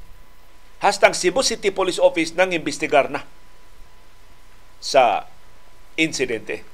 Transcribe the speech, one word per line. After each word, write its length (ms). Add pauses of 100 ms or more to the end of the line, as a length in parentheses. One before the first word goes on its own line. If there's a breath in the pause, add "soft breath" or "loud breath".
(800)
Hastang 320
Cebu 320
City 240
Police 320
Office 320
nang 240
imbestigar 560
na 80 (1600)
sa 480 (720)
insidente. 720